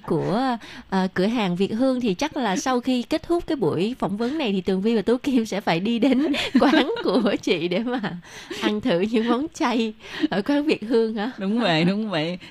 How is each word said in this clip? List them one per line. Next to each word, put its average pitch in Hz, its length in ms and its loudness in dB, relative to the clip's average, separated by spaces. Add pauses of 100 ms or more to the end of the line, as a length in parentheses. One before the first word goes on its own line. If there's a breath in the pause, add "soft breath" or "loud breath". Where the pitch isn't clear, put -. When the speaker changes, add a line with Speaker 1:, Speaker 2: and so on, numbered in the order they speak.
Speaker 1:
của, 208 520 0 (320 loud breath)
ờ, 190 240 0
cửa 185 120 0
hàng 208 300 0
Việt 196 180 0
Hương 254 280 0
thì 226 120 0
chắc 285 240 -4
là 214 180 0
sau 262 240 0
khi 247 240 0
kết - 200 -2
thúc 349 240 -2
cái 320 80 -2
buổi 208 440 0
phỏng 202 180 -4
vấn 247 200 -2
này 247 140 -2
thì 190 100 0
Tường 190 200 0
Vi 226 140 2
và 208 60 2
Tố 226 160 2
Kim 247 280 0
sẽ 202 160 -4
phải 170 180 0
đi 226 200 0
đến 269 340 2 (100)
<laughs> 403 180 2
quán 294 300 4 (120)
của 220 380 2
chị 175 260 0
để 175 120 0
mà 240 200 -2 (640 loud breath)
ăn 214 200 0
thử 214 180 2
những 220 280 0
món 240 260 0
chay 226 400 0 (360 loud breath)
ở 185 120 0
quán 285 240 2
Việt 302 180 0
Hương 226 320 2
hả? 226 220 -4
Speaker 2:
Đúng 208 220 0
vậy, 170 260 2
đúng 208 240 0
vậy. 175 300 -2 (120 loud breath)